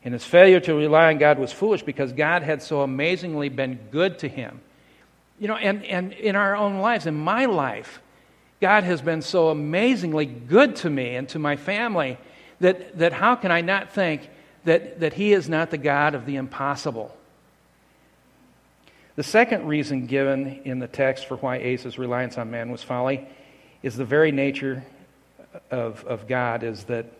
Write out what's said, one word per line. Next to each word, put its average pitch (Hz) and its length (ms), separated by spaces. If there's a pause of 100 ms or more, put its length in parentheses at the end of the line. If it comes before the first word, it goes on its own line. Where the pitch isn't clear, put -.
And 123 120
his 117 100
failure 180 360
to 170 140
rely 151 340
on 156 100
God 147 200
was 131 140
foolish 208 300
because 135 300
God 156 300
had 147 200
so 147 200
amazingly 147 640
been 127 300 (120)
good 175 300
to 151 80
him. - 320 (760)
You 208 100
know, 220 80
and, 202 280
and 185 280
in 202 240
our 202 200
own 202 220
lives, 196 280
in 160 80
my 185 320
life, 135 540 (600)
God 202 240
has 175 160
been 160 220
so 165 260
amazingly 156 800
good 139 500
to 170 140
me 127 260
and 135 140
to 165 80
my 147 180
family 185 640 (420)
that, 180 380
that 165 140
how 214 220
can 196 160
I 170 120
not 190 300
think 165 360 (360)
that, 165 360
that 156 140
he 202 180
is 170 160
not 160 220
the 160 80
God 143 360
of 120 120
the 139 100
impossible? 135 800 (2000)
The 151 60
second 220 440
reason 143 400
given 135 580
in 127 140
the 127 80
text 131 400
for 131 120
why 127 340
Asa's 123 260
reliance 123 380
on 113 140
man 117 200
was 120 120
folly 131 440 (560)
is 113 140
the 131 80
very 147 260
nature 135 540 (840)
of, 117 340
of 110 240
God, 123 340
is 107 220
that 117 220 (120)